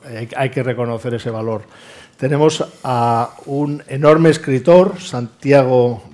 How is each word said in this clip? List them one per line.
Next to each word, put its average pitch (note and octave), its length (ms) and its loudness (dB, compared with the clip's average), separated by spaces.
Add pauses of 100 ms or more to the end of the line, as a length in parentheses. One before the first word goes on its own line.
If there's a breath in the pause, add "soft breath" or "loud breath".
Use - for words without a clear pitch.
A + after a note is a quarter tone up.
hay, A2+ 320 -14
hay C3 140 -4
que C3 120 -4
reconocer A#2+ 520 -6
ese A#2 160 -8
valor. A2 320 -6 (560 loud breath)
Tenemos D3 460 0 (180)
a A#2+ 520 -2 (120)
un C#3+ 420 -6
enorme D#3 420 4
escritor, E3+ 720 2
Santiago B2+ 1000 0 (120)